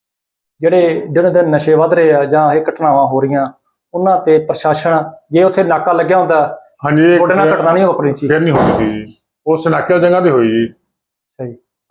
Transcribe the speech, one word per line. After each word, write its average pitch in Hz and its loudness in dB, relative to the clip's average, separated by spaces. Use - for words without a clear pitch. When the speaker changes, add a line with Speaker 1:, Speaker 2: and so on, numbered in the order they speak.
Speaker 1:
ਜਿਹੜੇ 170 0
ਦਿਨੋਂ 175 0
ਦਿਨ 170 2
ਨਸ਼ੇ 151 0
ਵੱਧ 160 2
ਰਹੇ 160 4
ਆ 143 2
ਜਾਂ 147 0
ਇਹ 156 0
ਘਟਨਾਵਾਂ 139 0
ਹੋ 131 -2
ਰਹੀਆਂ, 139 -2
ਉਹਨਾਂ 180 0
ਤੇ 156 2
ਪ੍ਰਸ਼ਾਸਨ, 156 -2
ਜੇ 165 2
ਉੱਥੇ 185 2
ਨਾਕਾ 165 0
ਲੱਗਿਆ 170 0
ਹੁੰਦਾ, 156 0
Speaker 2:
ਹਾਂਜੀ, 151 2
ਇਹ 175 4
Speaker 1:
ਤੁਹਾਡੇ 175 2
ਨਾਲ 196 2
Speaker 2:
ਫਿਰ 185 0
Speaker 1:
ਘਟਨਾ 165 0
ਨਹੀਂ 185 2
ਵਾਪਰੀ 151 -2
ਸੀ। 139 -6
Speaker 2:
ਫਿਰ 151 0
ਨਹੀਂ 165 0
ਹੋਈ - 0
ਸੀ 107 -4
ਜੀ। - -20
ਉਹ 160 0
ਸਨਾਕਿਆ 160 -2
ਜਗ੍ਹਾ 175 2
ਤੇ 180 2
ਹੋਈ 120 2
ਜੀ। 113 0
Speaker 1:
ਅੱਛਾ - -20
ਜੀ। 120 -16